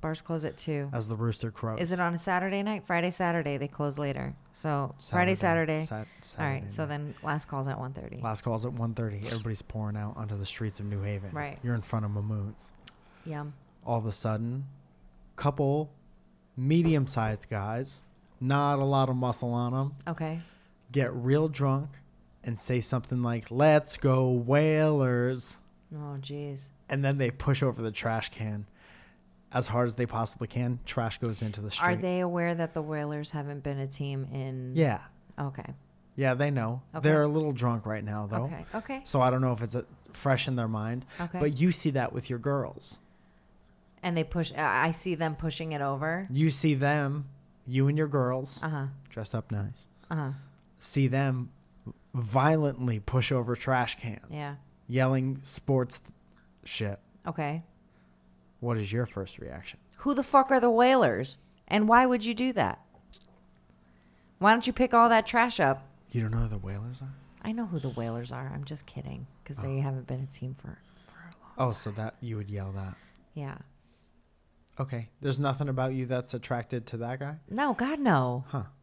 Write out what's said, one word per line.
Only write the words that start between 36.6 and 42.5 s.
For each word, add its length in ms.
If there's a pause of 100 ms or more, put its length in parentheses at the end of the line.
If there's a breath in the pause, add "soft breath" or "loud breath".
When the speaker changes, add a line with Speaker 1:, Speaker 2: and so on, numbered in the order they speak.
Speaker 1:
Okay. 140
Speaker 2:
They're 140
a 60
little 240
drunk 340
right 180
now, 220
though. 180
Speaker 1:
Okay. 300
Okay. 300
Speaker 2:
So 160
I 100
don't 100
know 120
if 100
it's, 120
uh, 80 (300)
fresh 360
in 80
their 120
mind. 360 (160)
Speaker 1:
Okay. 180
Speaker 2:
But 200
you 140
see 180
that 220
with 180
your 80
girls. 600 (1040 soft breath)